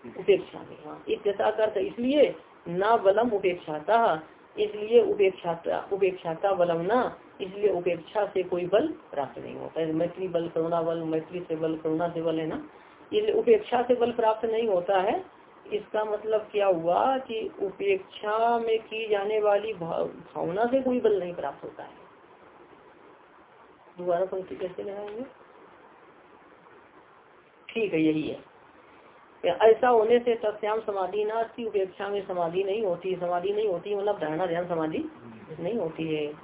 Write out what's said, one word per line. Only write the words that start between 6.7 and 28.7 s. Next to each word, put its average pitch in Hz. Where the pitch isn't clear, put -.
न, 240
इसलिए 202
उपेक्षा 190
से 185
कोई 175
बल 226
प्राप्त 135
नहीं 127
होता 135
है। 160
मैत्री 175
बल, 170
करुणा 165
बल, 165
मैत्री 160
से 165
बल, 160
करुणा 160
से 165
बल, 160
है 156
ना, 269
इसलिए -
उपेक्षा 226
से 247
बल 240
प्राप्त 220
नहीं 226
होता 185
है। 294
इसका 214
मतलब 214
क्या 202
हुआ 190
कि 226
उपेक्षा 208
में 226
की 220
जाने 208
वाली 208
भाव-, 165
भावना 170
से 262
कोई 247
बल 202
नहीं 175
प्राप्त -
होता -
है। -
दोबारा 180
पंक्ति 185
कैसे 190
लगाएंगे? 208
ठीक 208
है, 160
यही 156
है। -